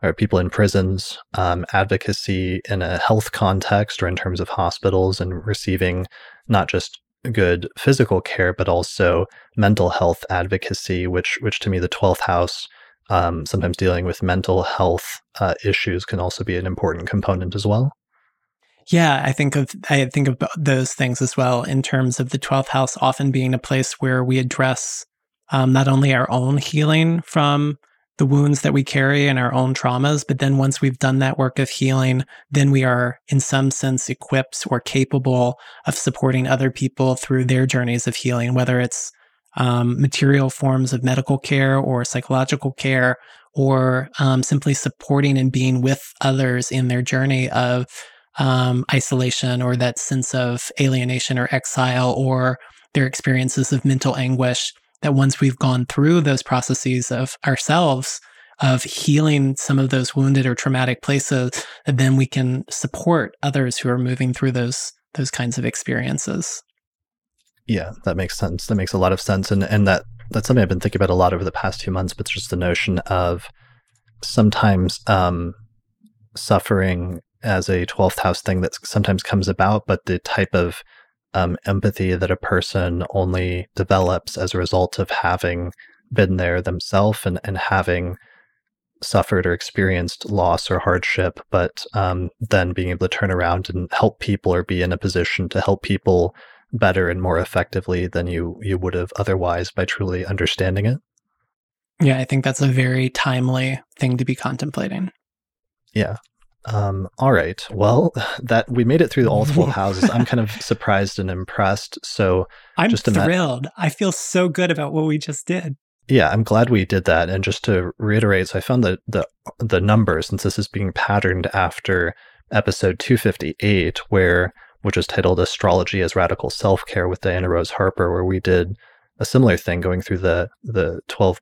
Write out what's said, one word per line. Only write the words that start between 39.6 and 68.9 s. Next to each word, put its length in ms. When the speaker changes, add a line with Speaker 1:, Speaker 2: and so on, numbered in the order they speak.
Speaker 2:
material 500
forms 420
of 120
medical 340
care 380
or 280
psychological 680
care, 440
or, 540
um, 240
simply 320
supporting 640
and 140
being 280
with 220
others 500
in 180
their 140
journey 480
of 360
um, 540
isolation 720
or 140
that 220
sense 360
of 360
alienation 580
or 120
exile 640
or 460
their 120
experiences 640
of 120
mental 320
anguish, 560
that 120
once 260
we've 180
gone 280
through 340
those 220
processes 680
of 260
ourselves, 760
of 240
healing 720
some 220
of 120
those 240
wounded 320
or 80
traumatic 480
places, 480
that 100
then 200
we 100
can 440
support 720
others 360
who 100
are 100
moving 340
through 200
those, 400
those 160
kinds 280
of 60
experiences. 1000
Speaker 1:
Yeah, 260
that 120
makes 200
sense. 300
That 80
makes 180